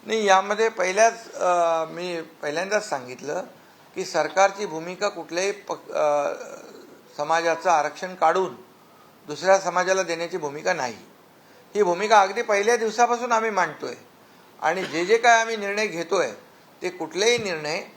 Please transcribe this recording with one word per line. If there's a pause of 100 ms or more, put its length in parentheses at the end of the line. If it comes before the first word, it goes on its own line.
नाही,
यामध्ये
पहिल्याच,
अ,
मी
पहिल्यांदाच
सांगितलं (520)
की
सरकारची
भूमिका
कुठल्याही
पक-,
अ, (840)
समाजाचं
आरक्षण
काढून (720)
दुसऱ्या
समाजाला
देण्याची
भूमिका
नाही. (840)
ही
भूमिका
अगदी
पहिल्या
दिवसापासून
आम्ही
मांडतोय (680)
आणि
जे
जे
काय
आम्ही
निर्णय
घेतोय, (500)
ते
कुठलेही
निर्णय (160)